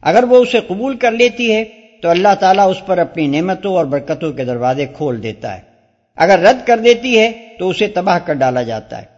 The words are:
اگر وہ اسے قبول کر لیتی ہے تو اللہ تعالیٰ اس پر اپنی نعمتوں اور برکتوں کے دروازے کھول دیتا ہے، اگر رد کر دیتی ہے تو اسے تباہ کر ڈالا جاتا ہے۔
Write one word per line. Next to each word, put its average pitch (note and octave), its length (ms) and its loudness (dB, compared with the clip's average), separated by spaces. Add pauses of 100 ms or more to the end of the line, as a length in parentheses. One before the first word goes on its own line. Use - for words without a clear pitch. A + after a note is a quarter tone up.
اگر G3 220 2
وہ B3 140 4
اسے A#3+ 300 4
قبول A#3+ 300 -6
کر A#3+ 140 0
لیتی A#3 420 0
ہے A3 100 0 (380)
تو E3+ 80 -2
اللہ F3 180 2 (120)
تعالیٰ G3 300 4
اس F#3 160 -6
پر F#3 120 0
اپنی E3 300 -2
نعمتوں F#3 480 -4
اور E3 100 0
برکتوں C#3+ 480 -6
کے B2+ 120 -8
دروازے B2+ 400 -2 (120)
کھول B2+ 260 -6
دیتا A2 320 -10
ہے، F2+ 60 -18 (540)
اگر F#3+ 240 4
رد A#3+ 280 2
کر A#3 100 4
دیتی A#3 420 2
ہے A3+ 120 2 (280)
تو F3+ 100 -4
اسے G3+ 180 -2
تباہ F3+ 380 -2
کر E3 80 -4
ڈالا B2+ 280 -2
جاتا A2+ 360 -10
ہے۔ G#2+ 60 -16 (140)